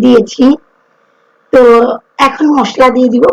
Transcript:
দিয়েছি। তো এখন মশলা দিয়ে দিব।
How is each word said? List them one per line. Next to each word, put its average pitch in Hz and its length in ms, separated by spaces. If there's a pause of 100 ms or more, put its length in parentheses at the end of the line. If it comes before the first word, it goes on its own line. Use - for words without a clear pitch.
দিয়েছি। 240 420 (1080)
তো 262 80 (580)
এখন 320 340
মশলা 254 380
দিয়ে 247 180
দিব। 240 240